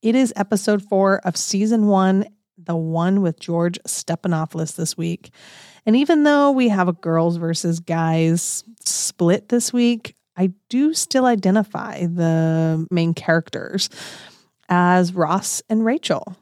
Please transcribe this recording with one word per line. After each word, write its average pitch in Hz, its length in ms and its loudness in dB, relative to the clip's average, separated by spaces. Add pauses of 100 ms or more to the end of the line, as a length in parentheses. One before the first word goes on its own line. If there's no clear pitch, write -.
It 226 140 2
is 262 180 2
episode 202 480 -2
four 196 380 2
of 175 160 -4
season 214 500 0
one, 190 400 4 (320)
the 170 160 -6
one 165 480 0
with 165 160 -2
George 170 480 -2
Stephanopoulos 165 880 -6
this 165 220 -6
week. 170 340 -8 (560)
And 214 80 4
even 294 300 2
though 285 260 4
we 254 200 2
have 190 180 2
a 180 40 0
girls 170 440 0
versus 165 420 -2
guys 165 840 0 (160)
split - 680 -2
this 240 240 -2
week, 240 440 0 (200)
I 185 160 0 (160)
do 285 240 2
still 262 340 0
identify 208 760 0
the 160 840 0
main 170 240 0
characters - 760 -4 (800)
as 180 440 4
Ross 175 560 -2
and 220 160 0
Rachel. 220 580 -4